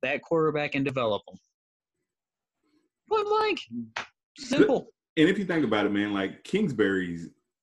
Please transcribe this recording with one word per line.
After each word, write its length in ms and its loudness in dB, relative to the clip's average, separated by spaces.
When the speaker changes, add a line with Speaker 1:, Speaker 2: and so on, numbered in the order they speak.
Speaker 1:
that 200 -2
quarterback 520 0
and 120 0
develop 420 -2
him. 80 -20
But, 180 0
like, 320 0
simple. 540 2
Speaker 2:
And 100 6
if 100 2
you 60 -2
think 220 0
about 200 2
it, 60 0
man, 220 0
like, 300 -4
Kingsbury's 840 0